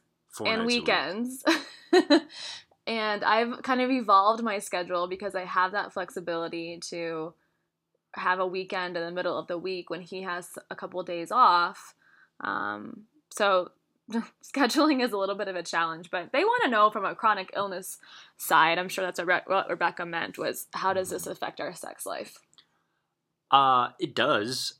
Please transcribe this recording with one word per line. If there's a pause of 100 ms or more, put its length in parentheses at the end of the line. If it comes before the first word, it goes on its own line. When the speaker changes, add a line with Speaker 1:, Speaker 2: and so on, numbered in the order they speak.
(300)
Speaker 1:
Four
Speaker 2:
and
Speaker 1:
nights
a (100)
week.
Speaker 2:
weekends. (480)
<laughs> (600)
And
I've
kind
of
evolved
my
schedule
because
I
have
that
flexibility (100)
to (840)
have
a
weekend
in
the
middle
of
the
week
when
he
has (220)
a
couple
of
days
off. (480)
Um, (260)
so (400)
<laughs> (300)
scheduling
is
a
little
bit
of
a
challenge,
but
they
wanna
know
from
a
chronic
illness (380)
side,
I'm
sure
that's
a
re-,
what
Rebecca
meant
was,
how
does
this
Speaker 1:
Mm-hmm.
Speaker 2:
affect
our
sex
life? (1120)
Speaker 1:
Uh, (100)
it
does.